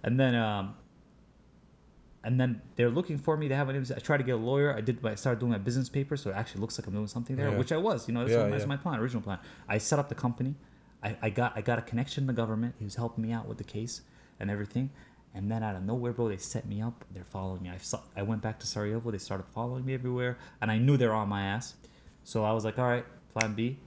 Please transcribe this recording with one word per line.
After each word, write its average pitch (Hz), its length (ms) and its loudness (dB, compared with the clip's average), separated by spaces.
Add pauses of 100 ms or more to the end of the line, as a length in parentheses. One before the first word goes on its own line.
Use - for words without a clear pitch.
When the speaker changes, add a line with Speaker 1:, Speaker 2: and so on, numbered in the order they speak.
Speaker 1:
And 123 160 2
then, 131 160 6
um, 104 400 0 (1500)
and 127 160 4
then 127 220 2 (140)
they're 120 140 6
looking 151 280 -2
for 156 180 2
me. 151 120 -2
They 131 60 2
have 139 120 2
my 135 80 -2
name. 135 100 -2 (100)
I - 60 -6
tried 147 180 2
to 131 60 2
get 123 120 2
a 110 140 0
lawyer. 143 240 4
I 107 60 -2
did. 113 240 0
I 107 120 0
started 120 240 0
doing 120 120 2
my 104 60 2
business 123 300 0
paper, 139 280 -2
so 107 140 -4
it 95 60 -4
actually 104 240 -4
looks 110 180 -4
like - 80 -8
I'm 98 80 -4
doing 107 120 -2
something 120 300 -4
there, - 140 2
Speaker 2:
Yeah. 101 80 2
Speaker 1:
which 127 140 2
I 156 40 2
was. 170 320 0
You 117 60 0
know, 120 60 2
that's 113 120 4
Speaker 2:
Yeah, 117 120 6
Speaker 1:
what, 104 80 4
that's - 100 0
Speaker 2:
yeah. 104 60 0
Speaker 1:
my 139 80 0
plan, 143 240 -2
original 120 220 0
plan. 98 160 -4 (300)
I 104 100 2
set 143 200 2
up 143 100 0
the - 60 -6
company. 127 400 -2 (480)
I, 107 180 -4
I 110 100 0
got, 120 260 0
I 107 60 -4
got 117 160 2
a 113 40 -4
connection - 400 -2
in 135 60 2
the 127 40 0
government. 113 460 0
He 107 60 -6
was 98 100 -8
helping 117 320 -2
me 113 60 0
out 113 160 -2
with 110 100 -8
the - 60 -8
case - 380 -6 (360)
and 101 120 -2
everything. 104 380 -2 (460)
And 98 160 -2
then 113 120 0
out 104 120 -2
of 92 80 -6
nowhere, 120 300 -2
bro, 120 160 0
they 98 80 -2
set - 300 -6
me 104 160 -4
up. 117 300 -6
They're 90 120 -12
following 92 380 -6
me. 90 80 -8
I 90 80 -10
saw, - 220 -6 (140)
I 101 80 -4
went 107 200 0
back 110 180 -4
to - 60 -10
Sarajevo. 113 440 -2
They 101 80 -4
started 95 360 -6
following 123 300 -4
me 131 100 -2
everywhere, 123 420 0 (240)
and 107 100 2
I 107 80 4
knew 135 200 8
they 120 80 6
were 110 80 4
on 107 140 2
my 101 140 0
ass. 101 320 -2 (480)
So 110 220 0
I 107 80 4
was 110 140 2
like, 110 120 -2
"All 127 60 2
right, 120 220 2 (260)
plan 110 220 -2
B." 120 320 0